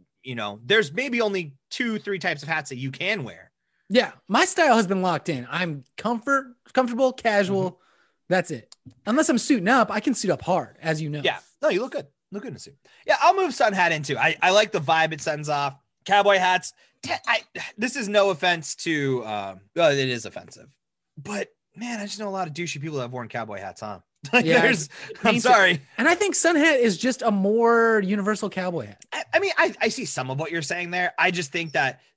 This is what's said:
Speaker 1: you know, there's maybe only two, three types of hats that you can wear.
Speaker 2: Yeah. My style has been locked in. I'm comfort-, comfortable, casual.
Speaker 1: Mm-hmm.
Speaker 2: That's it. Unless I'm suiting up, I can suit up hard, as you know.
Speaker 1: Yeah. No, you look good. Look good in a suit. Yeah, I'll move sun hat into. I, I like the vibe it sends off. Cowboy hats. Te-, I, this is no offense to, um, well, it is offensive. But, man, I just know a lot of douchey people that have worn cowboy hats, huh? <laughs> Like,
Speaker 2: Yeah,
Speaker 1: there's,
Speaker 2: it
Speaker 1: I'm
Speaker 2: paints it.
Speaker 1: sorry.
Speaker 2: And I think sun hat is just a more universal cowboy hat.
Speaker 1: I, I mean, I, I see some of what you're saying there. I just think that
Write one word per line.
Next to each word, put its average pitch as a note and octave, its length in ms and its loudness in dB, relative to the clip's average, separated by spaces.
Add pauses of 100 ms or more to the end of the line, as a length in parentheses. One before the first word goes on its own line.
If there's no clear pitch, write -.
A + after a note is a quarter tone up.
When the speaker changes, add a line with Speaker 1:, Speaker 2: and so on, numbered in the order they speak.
(220)
Speaker 1:
you B2+ 120 -12
know, G#2 300 -8
there's D#3+ 280 2
maybe A#3+ 280 -4
only F#3+ 340 -2 (160)
two, A3+ 280 -4
three G3+ 200 -6
types D#3+ 240 -6
of D3 60 -12
hats D#3 220 -4
that C3+ 60 -10
you C3+ 140 -8
can F3 340 -6
wear. F#2 260 -16 (380)
Speaker 2:
Yeah. A3 240 0 (160)
My B3 160 2
style D#4 320 4
has A3+ 100 2
been F#3 160 -2
locked F3 260 -2
in. B2+ 220 -6
I'm D3+ 340 -6 (120)
comfort-, B3 580 -2 (180)
comfortable, B3+ 400 2
casual. G3 600 0
Speaker 1:
Mm-hmm. - 40 -20 (520)
Speaker 2:
That's F3+ 220 0
it. A#2+ 240 -12 (320)
Unless D4 220 2
I'm C4 100 2
suiting G#3 300 2
up, A#3+ 220 4
I G#3 100 -4
can C4 140 0
suit G3 160 -2
up C#3 120 -2
hard, D#3+ 380 -2
as D#3 220 -2
you D3+ 80 -6
know. D3 140 -6
Speaker 1:
Yeah. C#3 140 -2 (220)
No, D4 80 0
you G3+ 140 2
look B3+ 100 -6
good. G#3+ 140 -8 (260)
Look G3+ 120 -10
good - 60 -12
in C#3+ 60 -14
a - 40 -20
suit. - 160 -20 (300)
Yeah, D4+ 140 4
I'll F4 140 8
move F#4 180 0
sun A3+ 200 2
hat F3+ 180 4
into. D3+ 260 -2
I, D#3 240 2
I F3+ 100 4
like G#3 200 4
the G3+ 100 -2
vibe D#3+ 320 2
it D3+ 80 -8
sends D3+ 280 -4
off. C#3+ 260 -2 (300)
Cowboy G3+ 340 6
hats. F3+ 340 0 (300)
Te-, - 100 -8 (140)
I, A3+ 140 0 (360)
this A#3 200 -6
is A3+ 120 -6
no G3+ 220 4
offense E3+ 460 -2
to, C#3 500 -2
um, G2 340 -8 (140)
well, E3 160 4
it C#3 80 2 (100)
is A#2+ 180 -6
offensive. - 420 -18 (500)
But, G3 300 -8 (260)
man, A#3 240 -8
I G3+ 60 -8
just G3+ 160 -10
know G#3 80 -6
a - 20 -6
lot F#3+ 160 -4
of D#3 80 -12
douchey D#3+ 260 -8
people D3+ 180 -6
that B2+ 40 -4
have A#2+ 100 -8
worn B2 160 -10
cowboy A2 300 -8
hats, F#2+ 220 -12
huh? G#2 180 -10 (240)
<laughs> C#3+ 120 -6
Like, A#3+ 100 4
Speaker 2:
Yeah, A#3 160 4
Speaker 1:
there's, G#3 240 2 (240)
Speaker 2:
it - 160 -14
Speaker 1:
I'm A3+ 80 6
Speaker 2:
paints A#3 140 0
it. - 20 6
Speaker 1:
sorry. F#3 320 6 (160)
Speaker 2:
And A#3 100 0
I E4+ 80 6
think F#4 200 0
sun E4+ 200 2
hat D4+ 240 4
is A3 200 2
just B3 240 -2
a A#3 80 2
more A3+ 720 4
universal G3+ 460 -2
cowboy F3 380 -6
hat. - 140 -20 (120)
Speaker 1:
I, D4+ 180 -6
I - 60 4
mean, F#4+ 180 0
I, D4 240 2
I A3+ 80 0
see A3+ 160 -6
some C3 260 -6
of C#3 80 -6
what D#3 140 -6
you're E3+ 80 -4
saying F3 300 -8
there. F3+ 280 -4
I E3+ 120 4
just F3 220 -4
think E3 200 -6
that C3+ 280 0 (160)